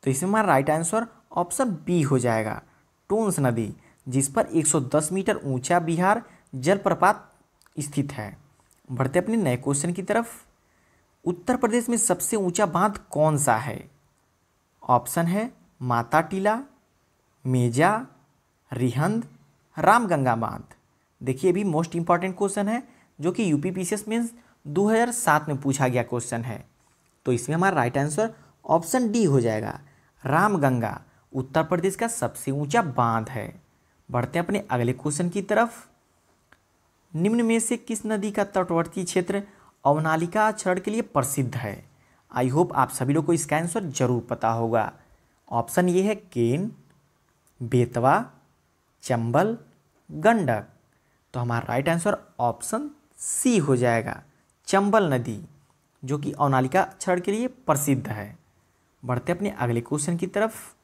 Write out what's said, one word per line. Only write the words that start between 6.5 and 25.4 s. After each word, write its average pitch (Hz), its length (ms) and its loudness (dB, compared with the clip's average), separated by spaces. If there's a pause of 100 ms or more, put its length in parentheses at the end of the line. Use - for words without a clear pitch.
जलप्रपात 180 800 2 (440)
स्थित 143 360 -4
है। 107 240 -10 (540)
बढ़ते 135 300 0
अपने 220 180 0
नए 135 200 2
क्वेश्चन 143 360 -2
की 190 100 -6
तरफ। 226 400 -2 (840)
उत्तर 175 320 -2
प्रदेश 233 320 0
में 233 80 0
सबसे 180 400 0
ऊंचा 190 300 0
बांध 180 300 0 (140)
कौन 151 260 2
सा 131 200 4
है? - 320 -8 (920)
ऑप्शन 123 420 2
है 208 260 -2 (300)
माता 123 400 0
टीला, 190 400 -2 (840)
मेजा, 131 600 2 (680)
रिहंद, 139 540 0 (520)
रामगंगा 160 580 4
बांध। 113 280 -6 (580)
देखिए, 135 300 0
अभी 196 120 0
मोस्ट 165 320 -2
इंपॉर्टेंट 175 420 0
क्वेश्चन 202 300 -2
है, 233 140 -2 (380)
जो 165 120 -2
कि 180 200 0
यूपी 151 200 0
पीसीएस 190 360 -4
मेंस 233 240 -2 (340)
दो 165 240 2
हज़ार 226 240 2
सात 151 340 2